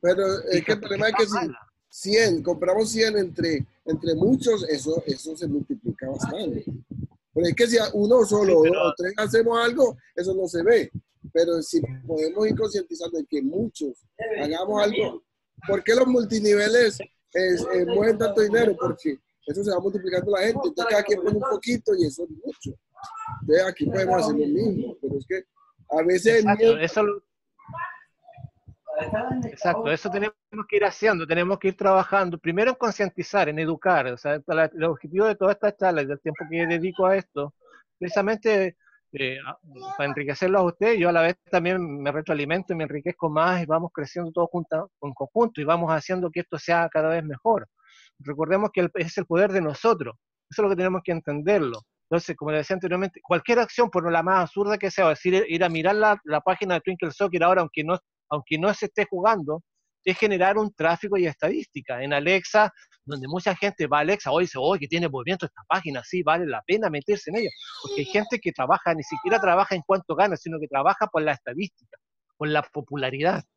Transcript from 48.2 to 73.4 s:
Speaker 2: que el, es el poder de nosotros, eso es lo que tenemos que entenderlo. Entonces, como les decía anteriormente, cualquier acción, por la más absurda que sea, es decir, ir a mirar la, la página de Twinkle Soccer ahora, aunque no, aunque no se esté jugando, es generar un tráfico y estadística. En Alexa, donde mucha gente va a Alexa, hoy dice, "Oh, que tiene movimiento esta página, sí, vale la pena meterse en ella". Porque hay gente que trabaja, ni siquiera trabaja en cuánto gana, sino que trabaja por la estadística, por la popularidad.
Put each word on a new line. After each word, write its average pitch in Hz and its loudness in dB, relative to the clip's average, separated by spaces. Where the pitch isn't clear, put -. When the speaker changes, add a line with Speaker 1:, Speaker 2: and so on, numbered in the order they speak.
Speaker 2:
que 190 -2
el, 175 0
es 170 -4
el 185 -6
poder 190 2
de 190 0
nosotros, 156 -2
eso - -4
es - 2
lo 196 2
que 190 0
tenemos 185 0
que 180 -2
entenderlo. 151 -2
Entonces, 165 -2
como 151 -6
les 151 0
decía 190 -4
anteriormente, 180 -4
cualquier 226 0
acción, 233 2
por 170 0
la 165 2
más 185 4
absurda 202 -2
que 196 -2
sea, 170 4
es 143 -2
decir, 185 2
ir 165 0
a 175 2
mirar 170 0
la, 214 4
la 151 -2
página 185 0
de 160 0
Twinkle 180 -4
Soccer 175 0
ahora, 185 6
aunque 156 -4
no, 175 -2
aunque 151 -4
no 190 2
se 208 -4
esté 202 -2
jugando, 175 0
es 185 0
generar 202 2
un 214 -2
tráfico 170 0
y 180 2
estadística. 143 -6
En 143 -4
Alexa, 185 2
donde 135 -10
mucha 180 -2
gente 190 -4
va 143 2
a - 2
Alexa, 156 -2
hoy 170 2
dice, 165 -8
"Oh, 170 2
que 143 -8
tiene 170 -2
movimiento 135 -6
esta - -14
página, 156 -4
sí, 180 -4
vale 165 2
la 120 -6
pena 202 0
meterse 151 -4
en 202 -4
ella". 214 -4
Porque 403 -6
hay - -4
gente 233 -2
que 175 -4
trabaja, 165 0
ni 151 -6
siquiera 185 -2
trabaja 190 2
en 160 -6
cuánto 185 0
gana, 185 2
sino 160 -10
que 147 -8
trabaja 170 0
por 160 -2
la 151 0
estadística, - -10
por 151 -6
la 151 2
popularidad. 139 -4